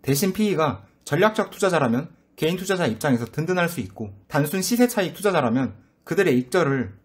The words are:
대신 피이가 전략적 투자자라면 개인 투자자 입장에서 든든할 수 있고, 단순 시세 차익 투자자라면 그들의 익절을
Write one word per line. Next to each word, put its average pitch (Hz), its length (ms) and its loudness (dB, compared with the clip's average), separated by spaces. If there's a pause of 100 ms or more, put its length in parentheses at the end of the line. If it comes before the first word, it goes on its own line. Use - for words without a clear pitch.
대신 165 300 0
피이가 170 520 0 (200)
전략적 202 460 0
투자자라면 147 580 0 (260)
개인 170 220 -2
투자자 185 300 -2
입장에서 120 380 0
든든할 170 440 -2
수 170 120 -8
있고, 98 320 -10 (140)
단순 151 340 -2
시세 240 260 4
차익 190 260 -2
투자자라면 135 640 0 (280)
그들의 170 360 2
익절을 135 540 0 (120)